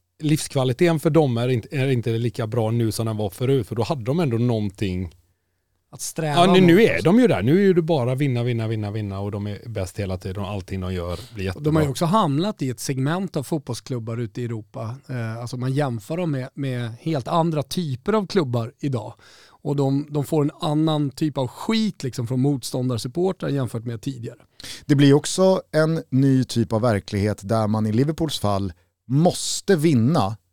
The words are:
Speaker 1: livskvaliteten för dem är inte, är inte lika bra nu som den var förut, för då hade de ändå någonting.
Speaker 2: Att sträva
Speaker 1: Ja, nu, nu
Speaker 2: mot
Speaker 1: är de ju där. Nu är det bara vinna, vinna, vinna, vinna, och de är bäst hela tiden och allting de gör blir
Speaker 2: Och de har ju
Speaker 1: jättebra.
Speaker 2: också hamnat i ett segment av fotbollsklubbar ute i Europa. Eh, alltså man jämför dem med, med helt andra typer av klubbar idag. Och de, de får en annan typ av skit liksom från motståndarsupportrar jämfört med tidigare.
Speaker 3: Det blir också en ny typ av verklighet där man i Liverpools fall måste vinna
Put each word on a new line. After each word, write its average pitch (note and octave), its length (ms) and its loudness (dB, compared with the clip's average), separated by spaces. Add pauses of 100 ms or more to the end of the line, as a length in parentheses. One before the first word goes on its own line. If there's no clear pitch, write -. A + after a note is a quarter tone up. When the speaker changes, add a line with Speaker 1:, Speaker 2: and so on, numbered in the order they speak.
(220)
Speaker 1:
livskvaliteten D3 760 0
för E3 100 0
dem C#3+ 260 4
är A#2+ 120 0
inte, B2+ 280 -2
är C3+ 120 0
inte A#2+ 220 0
lika A#2 360 -2
bra A2 240 0
nu A2+ 220 0
som A2+ 140 -4
den A2 100 -2
var G#2 140 -2
förut, B2+ 380 0
för G#2+ 80 -8
då A#2 60 0
hade B2 220 -2
de D3 160 0
ändå A#2+ 180 0
någonting. G#2 760 -2 (800)
Speaker 2:
Att - 60 -20
sträva E3 460 2
Speaker 1:
Ja, F#3+ 60 6
nu, F#3+ 80 8
nu E3+ 140 8
Speaker 2:
mot G#3+ 80 8
Speaker 1:
är F2 200 4
de G3 180 6
ju B3 80 8
där. G#2+ 140 2
Nu F#3 280 4
är F3+ 40 4
det E3+ 80 4
bara C3 320 0
vinna, B2+ 280 0
vinna, A2+ 260 -2
vinna, G#2+ 220 -4
vinna, G2+ 300 -6
och G2+ 100 -6
de G2+ 160 -6
är G#2 120 -6 (100)
bäst G#2 300 -6
hela F#2+ 200 -2
tiden G2 240 -8
och - 80 -6
allting F#2+ 300 -8
de F#2 140 -4
gör F2 240 -6 (160)
blir F#2+ 220 -6
Speaker 2:
Och D3 60 -12
de D3+ 140 2
har D#3 60 4
ju - 20 2
Speaker 1:
jättebra. C#3 60 0
Speaker 2:
också D3+ 140 -4
hamnat F3+ 580 0
i C3 80 -2
ett - 100 -10
segment D3 560 -4
av C#3+ 60 -2
fotbollsklubbar A#2+ 760 -8
ute A#2+ 240 -8
i A#2+ 40 -4
Europa. A2+ 520 -8 (120)
Eh, A#2 300 -6
alltså A#2+ 180 -10
man B2+ 160 -2
jämför C3+ 440 -2
dem F3 140 -2
med, C3 240 -4
med B2 460 -6
helt D3+ 280 -4
andra D#3+ 340 0
typer E3 500 -4
av G#3+ 140 0
klubbar B2 540 -2
idag. A#2+ 340 -4 (340)
Och - 280 -6
de, C#3 340 2
de D3 140 -2
får D#3 180 0
en D3 80 2 (100)
annan D3+ 500 0
typ D3+ 280 -2
av B2+ 100 0
skit A3 540 -2
liksom A#2+ 240 -6
från B2+ 140 -2
motståndarsupportrar C3+ 1080 -2
jämfört B2+ 360 -4
med A#2 180 -8
tidigare. B2 360 -10 (480)
Speaker 3:
Det D3 80 2
blir C#3 200 8
också F#3 480 4 (100)
en D#3 380 2
ny C3 340 4
typ - 280 -2
av A2 80 0
verklighet G#2 680 0
där A2+ 180 2
man G#2+ 200 0
i G#2+ 60 0
Liverpools D3 460 0
fall G2 340 -2 (360)
måste E3 680 2
vinna B2+ 600 2 (160)